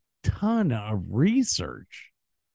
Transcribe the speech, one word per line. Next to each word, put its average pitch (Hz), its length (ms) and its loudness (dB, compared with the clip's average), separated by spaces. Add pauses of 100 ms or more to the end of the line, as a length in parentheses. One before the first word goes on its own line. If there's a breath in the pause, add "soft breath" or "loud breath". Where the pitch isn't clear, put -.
(240)
ton 214 480 2
of 107 380 -2
research. 147 1040 0 (440)